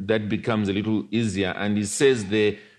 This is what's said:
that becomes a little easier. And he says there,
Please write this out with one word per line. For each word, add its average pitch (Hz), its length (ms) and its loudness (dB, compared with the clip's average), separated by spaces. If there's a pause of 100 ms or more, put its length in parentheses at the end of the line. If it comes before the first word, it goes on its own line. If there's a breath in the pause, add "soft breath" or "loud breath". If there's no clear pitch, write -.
that 107 220 0
becomes 107 400 0
a 98 60 0
little 104 360 -2
easier. 98 460 0
And 104 220 -2
he 104 80 0
says 123 400 2
there, 104 320 0 (220 loud breath)